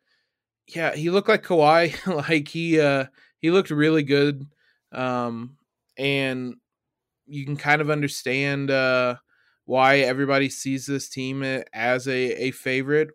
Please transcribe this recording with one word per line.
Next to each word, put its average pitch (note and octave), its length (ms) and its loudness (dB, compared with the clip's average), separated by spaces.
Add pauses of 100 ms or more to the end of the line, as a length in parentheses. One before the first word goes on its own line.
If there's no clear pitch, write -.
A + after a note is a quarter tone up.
(680)
yeah, D#3+ 280 -4
he D#3+ 160 -4
looked G3 180 2
like A3 140 4
Kawhi. E3 520 4 (120)
<laughs> D#3 220 -2
Like, D3+ 200 0
he, E3 320 0
uh, C#3 260 2 (320)
he D#3+ 120 0
looked F#3+ 200 2
really D#3 320 4
good. C#3+ 440 2 (460)
Um, B2 640 -6 (400)
and C3 600 -4 (720)
you C#3+ 180 -12
can D3 120 -6
kind D3 240 2
of D3 100 -2
understand, C#3 800 -2
uh, B2+ 460 0 (480)
why C3 340 4
everybody C3+ 500 0
sees C3+ 380 -6
this C#3 220 -6
team C3+ 340 -8
a-, C3 300 -4
as B2 360 -2
a, B2+ 380 -2
a C3 40 -2
favorite, C#3 640 -2